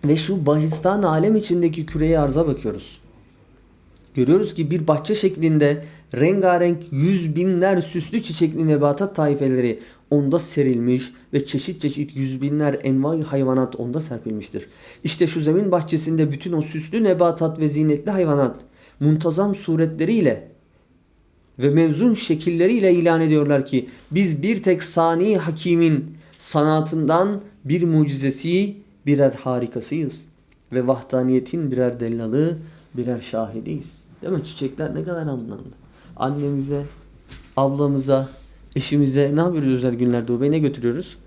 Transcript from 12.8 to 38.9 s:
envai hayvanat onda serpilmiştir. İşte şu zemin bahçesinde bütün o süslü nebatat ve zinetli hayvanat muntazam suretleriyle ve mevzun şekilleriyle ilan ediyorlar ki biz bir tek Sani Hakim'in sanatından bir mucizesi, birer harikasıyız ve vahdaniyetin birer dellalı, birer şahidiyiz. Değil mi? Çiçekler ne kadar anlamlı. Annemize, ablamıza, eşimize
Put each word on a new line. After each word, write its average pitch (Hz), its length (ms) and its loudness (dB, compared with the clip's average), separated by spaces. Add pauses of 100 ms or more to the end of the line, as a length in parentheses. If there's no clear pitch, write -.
envai 135 380 0
hayvanat 131 540 0
onda 120 240 -6
serpilmiştir. 110 680 -10 (360)
İşte 170 240 0
şu 160 140 -2
zemin 175 300 2
bahçesinde 160 600 0
bütün 170 220 -6
o 156 80 0
süslü 160 420 -4
nebatat 165 560 2
ve 156 80 2
zinetli 147 440 0
hayvanat 151 440 2 (440)
muntazam 160 560 2
suretleriyle 160 920 0 (1120)
ve 131 100 4
mevzun 165 440 4
şekilleriyle 180 800 2
ilan 165 280 4
ediyorlar 147 440 4
ki 127 240 -2 (220)
biz 160 320 2
bir 208 200 0
tek 180 200 2
Sani 170 540 2
Hakim'in 165 680 2 (340)
sanatından 156 1000 0 (240)
bir 165 180 0
mucizesi, 156 920 0 (300)
birer 143 260 4
harikasıyız 127 920 -6 (500)
ve 123 160 0
vahdaniyetin 127 840 0
birer 123 280 -2
dellalı, 117 580 -2 (360)
birer 123 280 -6
şahidiyiz. 113 840 -8 (160)
Değil 180 120 -4
mi? 151 120 -4
Çiçekler 143 500 -8
ne 156 80 -6
kadar 165 180 -6
anlamlı. 123 420 -8 (520)
Annemize, 143 680 -4 (760)
ablamıza, 139 720 2 (460)
eşimize 143 600 2